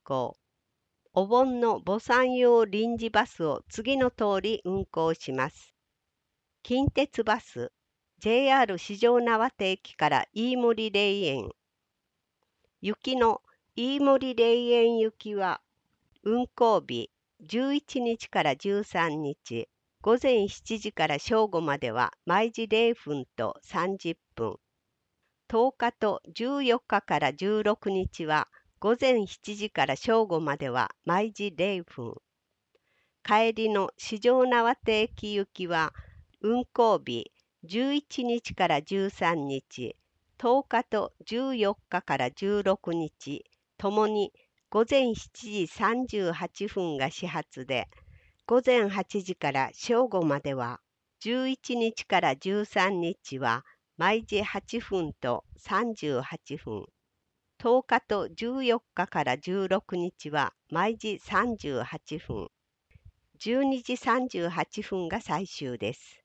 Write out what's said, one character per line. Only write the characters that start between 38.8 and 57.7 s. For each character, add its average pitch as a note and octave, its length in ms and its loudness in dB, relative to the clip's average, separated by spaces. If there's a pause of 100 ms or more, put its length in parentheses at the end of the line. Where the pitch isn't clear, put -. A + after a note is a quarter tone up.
十 G3 260 -2
三 E3+ 380 -2
日、 C3+ 500 -8 (400)
十 B3+ 320 2
日 A#3+ 160 -2
と - 280 -4 (120)
十 C4 300 -4
四 G#3 220 0 (120)
日 F3+ 140 -4
か C#3+ 140 -2
ら B2+ 140 -2
十 G3+ 320 -2
六 F#3+ 320 -2
日、 D3+ 500 -6 (340)
と G3+ 120 -2
も G#3+ 160 2
に G#3 260 -2 (360)
午 A3 200 2
前 C4 260 4
七 - 380 -14
時 G3 140 -2
三 A#3 400 -2
十 F#3+ 260 -2
八 F3 340 -8
分 F3 300 -4
が C3+ 140 -2
始 - 160 -8
発 D3 400 -10
で、 A#2+ 220 -4 (580)
午 A#3+ 180 4
前 A#3+ 240 4
八 G3 340 -4
時 F3+ 120 -6
か D3 180 -2
ら C3+ 200 0
正 A#3+ 340 0
午 G3 160 0
ま C#3+ 180 2
で C#3 140 -4
は、 B2 260 -6 (400)
十 B3+ 280 -2
一 C4 280 -4
日 A3+ 280 -2
か F#3 160 2
ら C#3+ 160 2
十 G3+ 280 -2
三 F#3+ 360 0
日 E3 380 -6
は B2 260 -2 (340)
毎 G#3 260 2
時 G3+ 180 -2
八 G#3 360 -6
分 F3+ 360 -4
と A#2+ 280 -4 (140)
三 A3 380 -2
十 C#3+ 260 -2
八 - 380 -12
分、 G#2+ 260 -10 (760)
十 B3 240 2